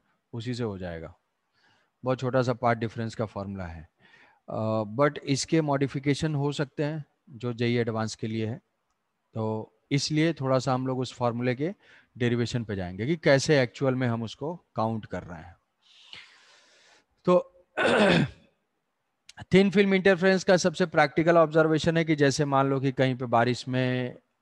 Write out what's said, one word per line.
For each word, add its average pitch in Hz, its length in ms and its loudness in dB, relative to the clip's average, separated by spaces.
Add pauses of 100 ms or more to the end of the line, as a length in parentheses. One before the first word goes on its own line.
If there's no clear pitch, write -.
(340)
उसी 120 200 -8
से 117 100 -6
हो 104 140 -4
जाएगा। 82 360 -12 (880)
बहुत 127 160 -2
छोटा 127 220 0
सा 123 120 2
पार्ट 117 260 0
डिफरेंस 113 360 -6
का 117 100 -4
फॉर्मूला 98 400 -8
है, 82 220 -14 (640)
अ, 110 340 -2 (160)
but 147 180 2
इसके 143 440 -2
मॉडिफिकेशन 143 720 -2
हो 143 160 -2
सकते 143 320 -6
हैं 151 200 -6 (260)
जो 123 240 -8
जेई 120 240 0
एडवांस 110 380 -2
के - 120 -8
लिए 110 200 -4
है, 113 140 -8 (720)
तो 110 400 -6 (160)
इसलिए 151 420 0
थोड़ा 131 260 0
सा 131 140 -2
हम 127 140 -2
लोग 131 120 -4
उस 127 140 -6
फॉर्मूले 120 420 -2
के 156 180 -4 (440)
डेरिवेशन 120 460 0
पे 104 120 -6
जाएंगे 92 300 -6
कि 165 120 0
कैसे 143 440 4
एक्चुअल 131 340 -2
में 127 120 0
हम 117 160 -2
उसको 139 320 -10 (200)
काउंट 113 300 -4
कर 90 180 -10
रहे 82 160 -16
हैं। 85 160 -20 (1700)
तो 180 140 6 (400)
<clears throat> 175 540 4 (1200)
थिन 196 160 6
फिल्म 196 240 4
इंटरफेरेंस 190 500 4
का 185 140 4
सबसे 180 280 0
प्रैक्टिकल 160 520 4
ऑब्जर्वेशन 160 600 4
है 165 80 2
कि 160 100 0
जैसे 143 300 2
मान 139 240 2
लो 135 100 0
कि 131 120 -2
कहीं 131 240 0
पे 127 100 -8
बारिश 120 420 0
में 127 500 -2 (240)